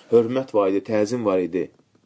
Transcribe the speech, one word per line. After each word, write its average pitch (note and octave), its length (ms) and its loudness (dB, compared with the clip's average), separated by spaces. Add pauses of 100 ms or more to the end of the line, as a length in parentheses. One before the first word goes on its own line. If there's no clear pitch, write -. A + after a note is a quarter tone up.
(120)
hörmət A#2+ 420 2
var G2+ 160 2
idi, G2 140 0
təzim A2 420 -2
var F#2+ 140 2
idi. F2 320 -4 (340)